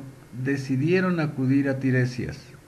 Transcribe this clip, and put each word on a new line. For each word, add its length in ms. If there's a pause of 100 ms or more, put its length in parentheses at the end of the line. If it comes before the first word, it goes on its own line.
(440)
decidieron 760
acudir 500
a 100
Tiresias, 600 (280)